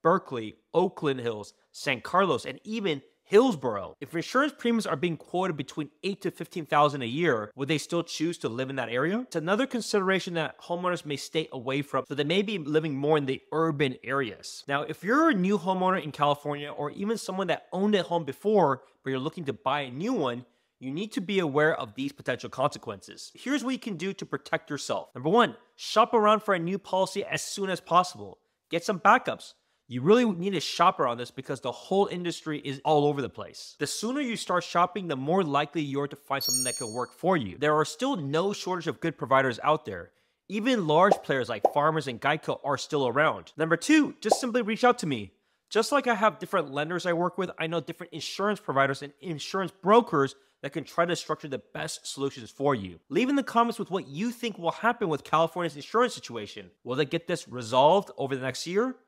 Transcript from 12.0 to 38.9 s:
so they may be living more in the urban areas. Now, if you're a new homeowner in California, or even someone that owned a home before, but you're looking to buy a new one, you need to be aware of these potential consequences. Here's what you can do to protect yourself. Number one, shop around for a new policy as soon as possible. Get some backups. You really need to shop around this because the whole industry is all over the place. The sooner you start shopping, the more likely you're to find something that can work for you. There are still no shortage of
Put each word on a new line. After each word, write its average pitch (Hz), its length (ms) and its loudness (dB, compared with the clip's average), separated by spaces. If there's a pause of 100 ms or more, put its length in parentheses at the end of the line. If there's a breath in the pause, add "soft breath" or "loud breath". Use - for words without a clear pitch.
so 147 80 -8
they 143 100 0
may 180 180 2
be 202 160 -2
living 156 360 0
more 143 220 2
in 143 80 2
the 131 160 -4 (120)
urban 151 520 0
areas. 127 640 -4
Now, 143 140 0
if - 200 -8
you're 294 280 4
a 254 40 2
new 190 220 2
homeowner 185 460 0
in 147 100 -10
California, 147 580 0
or 147 200 -6
even 208 260 -4
someone 190 300 -4
that - 260 -4
owned 202 220 2
a 180 80 4
home 170 220 -2
before, 147 580 2 (200 soft breath)
but 135 80 -4
you're 131 80 0
looking 160 280 -6
to 135 60 -4
buy 135 280 -2
a 131 100 -8
new 175 220 -4
one, 127 320 -2 (340)
you 131 120 -10
need 196 220 -6
to 247 80 -4
be 190 180 -2
aware 151 360 2
of 113 200 -8
these 139 180 -6
potential 120 380 -6
consequences. 113 840 -6
Here's 254 300 -4
what 262 80 -2
you 247 60 -4
can 202 180 -8
do 185 160 -4
to - 140 -10
protect - 420 -6
yourself. 127 460 -4
Number 131 160 -2
one, 202 260 4 (180)
shop - 380 2
around 214 300 6
for 202 120 2
a 175 40 2
new 180 200 -2
policy 185 460 -2
as - 160 -4
soon 196 300 -6
as 175 100 -2
possible. 131 580 0 (320)
Get 165 140 0
some 190 160 0
backups. 208 540 4 (340)
You 120 120 -6
really 220 240 6
need 190 280 -2
to 165 80 0
shop 180 400 4
around 120 180 2
this 123 140 -10
because 131 280 -8
the 123 120 -4
whole 190 340 0
industry 160 540 -6
is 135 240 -8
all 151 200 4
over 143 160 2
the 113 80 -4
place. - 520 -14
The 143 80 -2
sooner 254 320 -4
you 233 160 -4
start 175 260 -2
shopping, 180 460 0
the 147 80 -2
more 156 260 0
likely 151 400 -2
you're 143 240 -4
to 139 100 -12
find 139 260 -6
something - 220 -2
that 123 140 -4
can 110 160 -8
work 120 180 -6
for 185 240 0
you. 98 220 -4
There 151 160 2
are 151 100 4
still 254 320 -2
no 160 360 -2
shortage 180 340 -6
of 131 140 -6